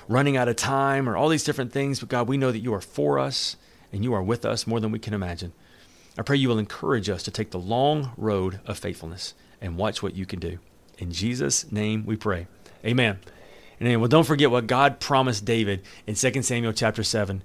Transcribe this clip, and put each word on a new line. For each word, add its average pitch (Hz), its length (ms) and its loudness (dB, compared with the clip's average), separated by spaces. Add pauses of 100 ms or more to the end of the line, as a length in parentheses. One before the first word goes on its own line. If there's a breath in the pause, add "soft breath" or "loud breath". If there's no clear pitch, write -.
running 139 300 2
out 123 120 2
of 117 60 2
time, 135 540 0
or 101 80 -2
all 135 120 4
these 160 140 2
different 131 300 -4
things. 139 260 -2
But 113 100 -10
God, 120 200 0
we 135 80 2
know 131 160 2
that 110 80 -4
you 120 120 -2
are 95 80 0
for 143 380 0
us 135 380 -2 (360 soft breath)
and 104 120 -2
you 123 100 0
are 95 80 0
with 110 220 -2
us 110 220 -2
more 113 120 0
than 107 140 -2
we 110 80 -6
can 104 120 -8
imagine. 90 400 -6 (640 soft breath)
I - 60 -4
pray 143 140 2
you 135 120 2
will 117 120 2
encourage 104 500 -2
us 87 140 -4
to - 80 -8
take - 180 -4
the 92 80 -6
long 131 580 0
road 98 480 0
of 101 140 -8
faithfulness 85 560 -10 (260 soft breath)
and 85 160 -6
watch 104 260 -2
what 98 120 -4
you 95 100 -4
can 92 140 -8
do. 85 220 -8 (380)
In 87 120 -6
Jesus' 120 600 -2
name 107 360 -2
we 110 100 -2
pray. 90 300 -4 (380 loud breath)
Amen. 113 340 2 (640 loud breath)
And 117 200 2
well, 117 80 2
don't 156 160 8
forget 147 260 4
what 120 180 2
God 139 320 4
promised 127 440 2
David 101 380 0 (240 loud breath)
in 110 80 -4
Second 127 300 0
Samuel 117 280 0
chapter 110 300 0
seven 98 420 -2